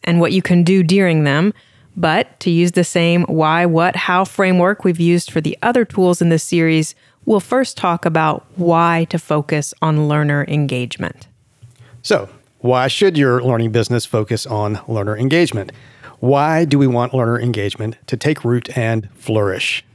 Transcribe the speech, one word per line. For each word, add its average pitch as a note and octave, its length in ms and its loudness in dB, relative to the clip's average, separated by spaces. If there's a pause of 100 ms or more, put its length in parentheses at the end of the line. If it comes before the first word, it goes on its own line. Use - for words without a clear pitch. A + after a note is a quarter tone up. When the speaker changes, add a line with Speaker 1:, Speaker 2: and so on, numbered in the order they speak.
Speaker 1:
and E3+ 160 2
what E3+ 100 2
you F3+ 120 0
can F3 200 2
do F#3 220 4
during E3+ 400 2
them. D3+ 280 0 (440)
But E3+ 440 -2
to F3+ 100 -2
use E3+ 220 2
the F3 120 2
same E3+ 400 2
why, D#3+ 420 0
what, E3+ 300 2
how F#3 280 0
framework F#3 600 0
we've F3 160 0
used E3+ 320 0
for E3 80 0
the D#3 200 -6
other A#3+ 240 2
tools F3+ 380 0
in E3+ 60 4
this E3 160 2
series, D#3+ 500 0 (300)
we'll G#3 160 2
first B3+ 360 -2
talk E3+ 280 -2
about D#3+ 500 0
why E3+ 560 2
to E3 80 -2
focus D3+ 640 -2
on D3+ 260 0
learner D3 380 0
engagement. B2+ 800 -6 (760)
Speaker 2:
So, G2+ 260 0 (320)
why B2 260 2
should E3+ 320 2
your B2 240 2
learning A#2 300 0
business A#2 340 0
focus A2 400 -4
on G#2+ 400 -4
learner G#2+ 300 -4
engagement? C3 560 -2 (480)
Why D3 440 2
do C#3+ 140 2
we C#3 80 4
want A#2+ 260 0
learner A#2 280 0
engagement A2 560 -4 (100)
to B2+ 100 -6
take D3+ 280 -2
root A#2+ 340 -2
and A2+ 360 -2
flourish? G2+ 680 -4 (100)